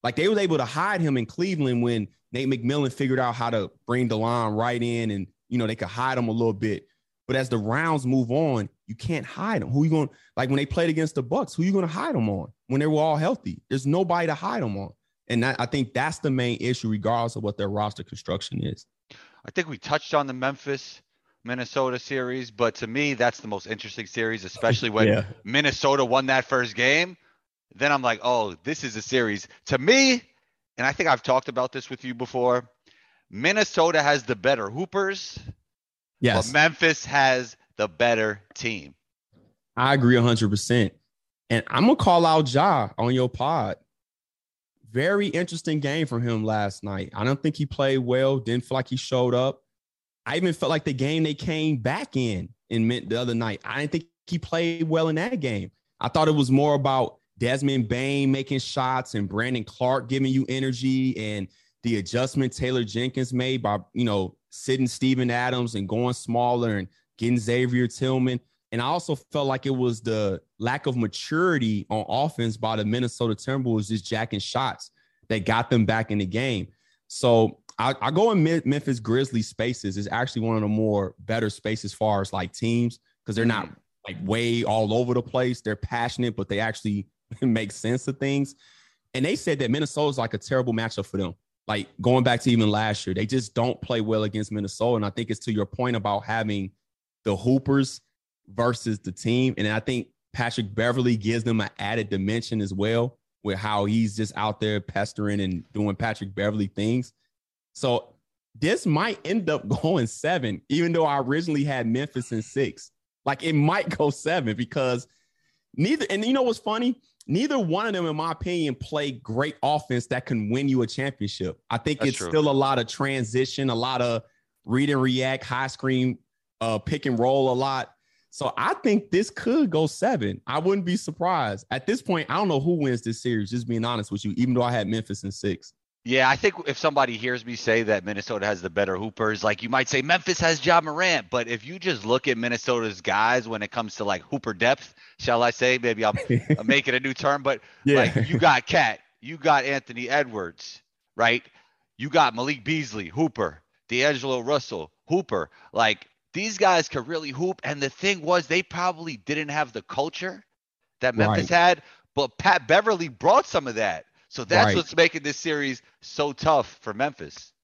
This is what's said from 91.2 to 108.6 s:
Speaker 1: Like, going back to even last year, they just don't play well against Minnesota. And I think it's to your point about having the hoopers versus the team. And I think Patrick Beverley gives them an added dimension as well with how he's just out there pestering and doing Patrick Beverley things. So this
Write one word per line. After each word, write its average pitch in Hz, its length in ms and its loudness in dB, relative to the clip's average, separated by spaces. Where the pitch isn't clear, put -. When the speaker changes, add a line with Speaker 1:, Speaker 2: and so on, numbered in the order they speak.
Speaker 1:
Like, 107 220 -4
going 123 240 6
back 120 160 4
to 131 100 2
even 113 180 6
last 107 380 0
year, 92 60 -2
they 104 120 0
just 117 280 -2
don't 120 280 -2
play 117 200 -2
well 107 240 0
against 107 260 -4
Minnesota. 107 460 0
And 104 80 0
I 101 60 -2
think 113 180 -6
it's 110 160 -4
to 117 80 -2
your 104 120 2
point 123 300 -2
about 101 300 -2
having 107 460 -2
the 101 140 0
hoopers 135 640 2
versus 113 520 -2
the - 120 -10
team. 123 460 0
And 104 100 -2
I 110 120 -2
think 123 300 -4
Patrick 117 440 -4
Beverley 120 420 2
gives 110 260 -2
them 113 180 0
an 101 180 -4
added 101 300 -4
dimension 104 520 -2
as 95 140 -4
well 117 420 0
with 98 140 -2
how 104 280 -2
he's 107 300 0
just 107 220 -4
out 104 220 -2
there 107 200 0
pestering 101 600 -4
and 92 240 -2
doing 104 220 -2
Patrick 104 400 -6
Beverley 101 320 -2
things. 117 440 -2
So - 400 -2
this 151 320 0